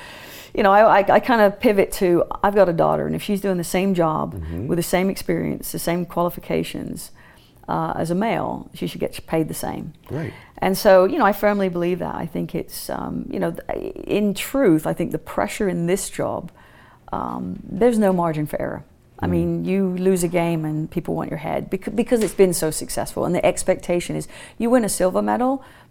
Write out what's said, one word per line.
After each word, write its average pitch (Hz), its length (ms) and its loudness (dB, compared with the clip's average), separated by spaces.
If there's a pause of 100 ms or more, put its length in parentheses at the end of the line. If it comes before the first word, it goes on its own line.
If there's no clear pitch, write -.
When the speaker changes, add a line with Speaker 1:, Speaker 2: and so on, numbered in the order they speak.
(540)
Speaker 1:
you - 80 0
know, 196 100 6
I, 208 280 8
I, - 160 4
I 208 40 6
kind 233 220 4
of 202 180 4
pivot 208 340 4
to, 175 300 4 (180)
I've 202 120 2
got 196 160 6
a - 20 2
daughter, 156 340 2
and 156 80 -2
if 160 80 -4
she's 202 200 -2
doing 190 160 0
the 170 60 -4
same 190 280 0
job 165 440 0
Speaker 2:
Mm-hmm. 82 320 -8
Speaker 1:
with 170 100 0
the 170 40 0
same 185 280 0
experience, - 640 -4
the 170 60 -6
same 170 280 -2
qualifications, - 1040 -4 (580)
uh, 165 280 -2
as 160 140 -2
a 175 40 0
male, 196 600 -2
she 180 120 -6
should - 140 -8
get - 260 -6
paid 160 220 0
the 160 60 -8
same. - 380 -8 (180)
Speaker 2:
Right. 147 220 -6 (260)
Speaker 1:
And 190 180 0
so, 190 280 8
you 196 140 0
know, 233 60 4
I 202 80 4
firmly 208 360 0
believe 175 320 -2
that. 165 140 -6
I - 120 -8
think 175 280 -6
it's, - 360 -8
um, - 400 -6
you - 80 -6
know, 170 140 -2
th-, - 440 -8
in 202 380 0
truth, 196 520 2
I 165 60 -2
think - 200 -4
the 156 60 -2
pressure - 500 -2
in 170 180 -2
this 190 240 0
job, 127 400 -6 (600)
um, - 500 -6
there's 226 360 0
no 196 140 4
margin 160 340 0
for - 140 -6
error. - 240 -6 (380)
I 175 40 0
Speaker 2:
Mm. 175 40 2
Speaker 1:
mean, 170 360 0
you 190 220 2 (100)
lose 185 260 2
a 175 40 2
game 170 360 0
and 156 260 -4
people 170 240 -4
want 160 160 -4
your 156 80 -6
head 156 320 -6
bec-, 196 240 -6
because 226 300 2
it's 170 100 -2
been 185 200 6
so 156 160 0
successful. - 540 -4
And 170 100 0
the - 100 2
expectation - 720 0
is 151 100 -8 (320)
you 226 120 0
win 247 140 6
a 196 40 0
silver 185 340 0
medal, 240 400 0 (280)